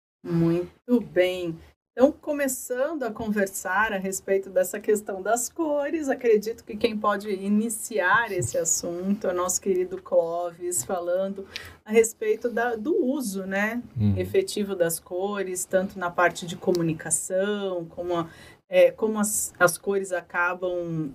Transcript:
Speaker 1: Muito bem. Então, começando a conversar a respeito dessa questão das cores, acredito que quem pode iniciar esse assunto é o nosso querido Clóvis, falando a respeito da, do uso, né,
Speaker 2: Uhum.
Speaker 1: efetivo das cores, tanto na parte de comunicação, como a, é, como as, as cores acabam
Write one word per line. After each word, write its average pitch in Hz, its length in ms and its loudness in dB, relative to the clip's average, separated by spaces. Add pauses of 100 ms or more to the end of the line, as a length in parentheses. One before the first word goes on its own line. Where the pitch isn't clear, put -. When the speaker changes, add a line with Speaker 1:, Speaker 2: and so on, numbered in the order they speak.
(240)
Speaker 1:
Muito 175 760 0 (120)
bem. 180 440 0 (420)
Então, 277 140 4
começando 277 920 -4
a 226 60 -4
conversar 208 800 -2
a 202 60 -4
respeito 196 540 -2
dessa 185 280 0
questão 208 440 -2
das 214 260 0
cores, 294 640 -2
acredito 233 520 2
que 214 140 -12
quem 214 220 -2
pode 208 320 0
iniciar 208 1000 0
esse 180 280 -4
assunto 175 680 -2
é 190 60 0
o - 20 0
nosso 180 280 0
querido 185 400 0
Clóvis, 175 800 0
falando 190 640 -2 (400)
a 214 40 -8
respeito 220 600 2
da, 233 260 -2
do 220 260 -2
uso, 226 440 -2
né, 208 360 -2 (160)
Speaker 2:
Uhum. 104 200 4
Speaker 1:
efetivo 190 580 0
das 165 240 0
cores, 185 640 -4
tanto 190 340 0
na 170 120 -4
parte 175 360 2
de 170 80 -8
comunicação, 185 1300 0
como 175 280 -4
a, 165 140 -2 (400)
é, 180 220 8
como 214 280 0
as, - 400 0
as 175 200 6
cores 190 340 -2
acabam 175 1040 -2